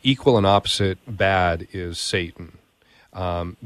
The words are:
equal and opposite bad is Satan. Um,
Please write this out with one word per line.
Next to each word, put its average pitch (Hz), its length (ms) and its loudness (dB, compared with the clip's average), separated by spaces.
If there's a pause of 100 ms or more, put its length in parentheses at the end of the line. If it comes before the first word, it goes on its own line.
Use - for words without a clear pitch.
equal 131 340 4
and 98 80 4
opposite 98 520 2 (100)
bad 92 640 0
is 87 280 -10
Satan. 87 580 -8 (560)
Um, 87 520 -6